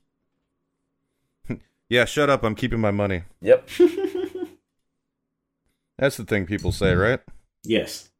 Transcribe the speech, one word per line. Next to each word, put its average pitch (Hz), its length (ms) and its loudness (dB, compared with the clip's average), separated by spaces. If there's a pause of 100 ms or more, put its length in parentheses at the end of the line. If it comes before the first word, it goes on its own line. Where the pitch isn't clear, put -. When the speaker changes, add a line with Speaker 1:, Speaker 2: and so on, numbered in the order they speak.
(1500)
Speaker 1:
<laughs> 123 100 -8 (280)
Yeah, 117 180 2
shut 143 260 0
up! 131 120 0
I'm 107 120 0
keeping 117 240 -4
my 107 120 2
money. 98 320 -2 (180)
Speaker 2:
Yep. - 320 4
Speaker 3:
<laughs> - 60 -8 (2250)
Speaker 1:
That's 135 180 0
the 110 80 -10
thing 98 220 -2
people 95 240 -4
say, 92 240 2
right? 107 240 2 (440)
Speaker 3:
Yes. - 460 -4 (100)